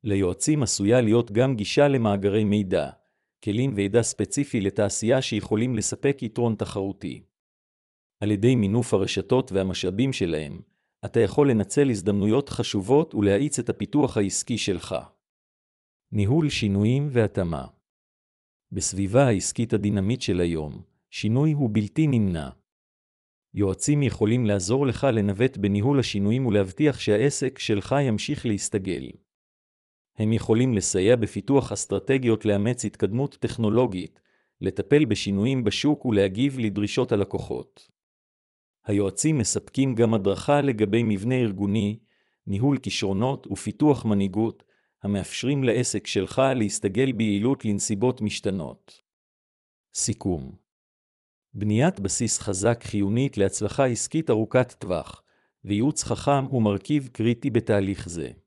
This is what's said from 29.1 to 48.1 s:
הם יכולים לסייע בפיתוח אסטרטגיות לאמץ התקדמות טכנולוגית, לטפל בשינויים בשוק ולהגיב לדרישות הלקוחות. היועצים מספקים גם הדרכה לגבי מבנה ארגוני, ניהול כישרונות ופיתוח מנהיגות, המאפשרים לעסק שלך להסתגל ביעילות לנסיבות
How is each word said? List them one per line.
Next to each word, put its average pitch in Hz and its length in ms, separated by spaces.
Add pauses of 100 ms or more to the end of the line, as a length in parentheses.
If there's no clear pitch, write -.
הם 107 160
יכולים 113 420
לסייע 98 420
בפיתוח 117 560
אסטרטגיות 113 720
לאמץ 107 400
התקדמות 110 560
טכנולוגית, 113 800 (400)
לטפל 139 440
בשינויים 110 600
בשוק 143 420
ולהגיב 107 520
לדרישות 107 540
הלקוחות. - 800 (920)
היועצים 104 540
מספקים 131 560
גם 113 200
הדרכה 101 460
לגבי 110 420
מבנה 110 320
ארגוני, 101 640 (480)
ניהול 123 320
כישרונות 107 680
ופיתוח 120 580
מנהיגות, 104 600 (380)
המאפשרים 120 600
לעסק 117 420
שלך 101 360 (140)
להסתגל 107 560
ביעילות 110 520
לנסיבות 107 560